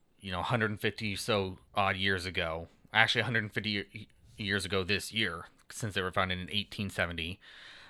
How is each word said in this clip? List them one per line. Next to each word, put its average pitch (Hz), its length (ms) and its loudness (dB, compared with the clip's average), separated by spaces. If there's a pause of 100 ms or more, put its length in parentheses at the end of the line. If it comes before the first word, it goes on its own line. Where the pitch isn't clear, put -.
(200)
you 98 120 -8
know, 90 100 0
a - 20 -2
hundred 110 280 2
and 104 80 -6
fifty 107 360 -2
so 95 440 0 (160)
odd 98 200 4
years 95 300 2
ago. 85 420 -2 (260)
Actually, 110 280 6
a 107 40 0
hundred 113 180 0
and 104 100 -6
fifty 107 160 -2
year, 101 160 -2 (520)
years 101 280 0
ago 95 180 0
this 92 300 0
year, 90 320 0 (260)
since 107 220 -4
they 98 80 2
were 92 100 0
founded 92 280 2
in 90 120 -6
eighteen 101 380 -2
seventy. 85 500 -2 (500)